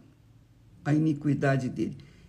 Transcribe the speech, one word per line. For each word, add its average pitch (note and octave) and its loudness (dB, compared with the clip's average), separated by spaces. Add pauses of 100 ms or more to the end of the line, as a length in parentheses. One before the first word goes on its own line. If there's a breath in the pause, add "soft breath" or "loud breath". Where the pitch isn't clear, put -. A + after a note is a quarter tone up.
(840)
A C#3+ 0
iniquidade C#3+ 2
dele. - -4 (320 loud breath)